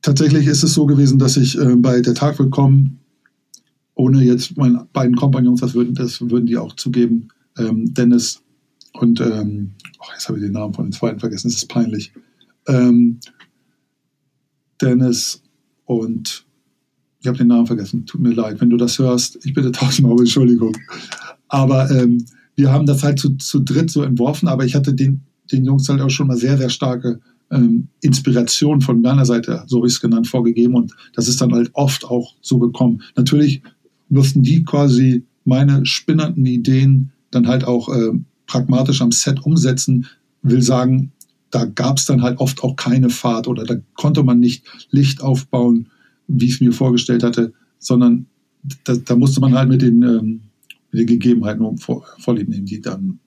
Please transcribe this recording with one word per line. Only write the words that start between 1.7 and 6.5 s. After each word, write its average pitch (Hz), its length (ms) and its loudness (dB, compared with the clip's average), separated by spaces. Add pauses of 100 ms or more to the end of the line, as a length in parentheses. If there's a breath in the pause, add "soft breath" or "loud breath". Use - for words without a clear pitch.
bei 123 260 2
Der 120 120 0
Tag 147 240 -2
wird 131 120 2
kommen, 139 480 2 (960)
ohne 131 280 2
jetzt 123 360 0
meinen 123 220 2 (120)
beiden 123 240 0
Kompagnons, 127 440 2
das 123 120 -4
würden, 123 220 -2
das 123 260 -6
würden 120 240 -2
die 117 140 -2